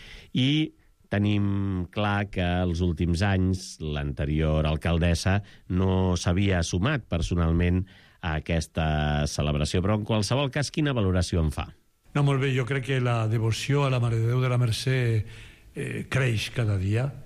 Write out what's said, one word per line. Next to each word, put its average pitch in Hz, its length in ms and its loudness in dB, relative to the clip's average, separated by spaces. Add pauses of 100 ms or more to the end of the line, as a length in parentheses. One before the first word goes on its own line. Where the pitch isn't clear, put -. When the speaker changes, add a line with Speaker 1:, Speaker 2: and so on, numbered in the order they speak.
(380)
Speaker 1:
I 147 320 2 (400)
tenim 101 800 0
clar 104 400 0
que 90 160 -2
els 87 400 0
últims 85 400 0
anys 92 560 0
l'anterior 76 880 0
alcaldessa 85 720 0 (340)
no 92 460 2
s'havia 92 420 2
sumat 110 480 -2
personalment 87 800 0 (340)
a 80 200 -4
aquesta 76 880 0
celebració, 73 540 0
però 104 140 0
en 104 100 -4
qualsevol 120 460 0
cas, 120 200 -4
quina 147 240 0
valoració 92 460 2
en 76 100 2
fa? - 140 -8 (480)
Speaker 2:
No, 143 100 2
molt 139 160 2
bé, 139 140 0
jo 127 100 0
crec 131 220 -4
que 135 160 0
la 117 260 0
devoció 117 560 0
a 131 80 2
la 123 80 2
Mare 117 160 0
de 113 140 2
Déu 127 100 2
de 127 80 2
la 123 80 2
Mercè, 123 400 0 (800)
eh, 131 320 -6
creix 123 460 0
cada 104 260 0
dia. 107 240 0 (200)